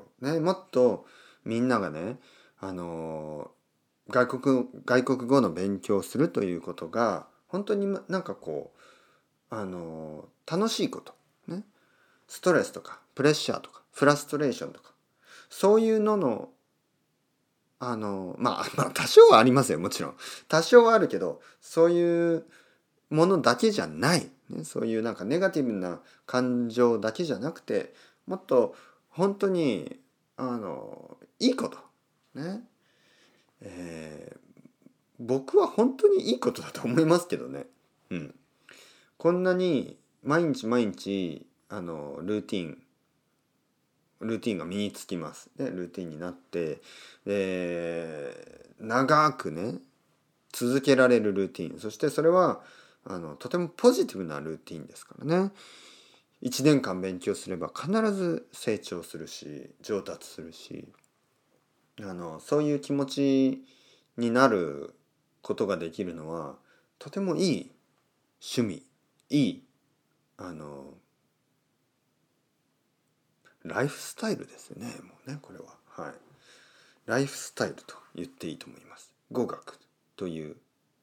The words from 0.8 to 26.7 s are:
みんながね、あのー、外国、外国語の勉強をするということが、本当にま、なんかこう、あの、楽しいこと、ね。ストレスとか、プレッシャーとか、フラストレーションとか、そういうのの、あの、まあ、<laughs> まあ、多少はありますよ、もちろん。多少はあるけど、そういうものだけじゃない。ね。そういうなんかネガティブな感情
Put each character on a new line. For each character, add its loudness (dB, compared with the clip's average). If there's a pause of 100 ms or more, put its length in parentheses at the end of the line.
み -4
ん 2
な 2
が -4
ね、 -8 (420)
あ -8
の -10
ー、 -20 (520)
外 2
国、 2 (160)
外 4
国 -2
語 6
の 4
勉 -2
強 2
を -2
す -8
る 4
と -4
い -2
う -8
こ -10
と -12
が、 0 (220)
本 -6
当 -2
に -2
ま、 -4
な -2
ん -8
か -10
こ -10 (800)
う、 -10
あ -6
の、 -12 (220)
楽 0
し -2
い -2
こ -10
と、 -18 (340)
ね。 -10 (640)
ス -16
ト 4
レ 4
ス -6
と -14
か、 -18 (140)
プ -4
レ 6
ッ 4
シ -4
ャ -2
ー -8
と -18
か、 -20 (100)
フ 0
ラ 8
ス -8
ト -6
レ 0
ー 0
シ -8
ョ -10
ン -16
と -20
か、 -20 (560)
そ 4
う 6
い 2
う 2
の 2
の、 -2 (1300)
あ -6
の、 -6
ま -2
あ、 -6
<laughs> -12
ま 0
あ、 -14
多 -4
少 12
は 10
あ 10
り 6
ま 6
す -2
よ、 -2
も -2
ち -6
ろ -8
ん。 -14 (320)
多 2
少 12
は 6
あ 8
る 2
け -2
ど、 -4 (200)
そ 4
う 6
い 2
う -6 (640)
も 4
の 4
だ 4
け 2
じ -2
ゃ -2
な 2
い。 -4 (200)
ね。 -8
そ -8
う -2
い -2
う -2
な -4
ん -8
か -10
ネ 0
ガ 2
テ -2
ィ 0
ブ -2
な -6 (260)
感 0
情 4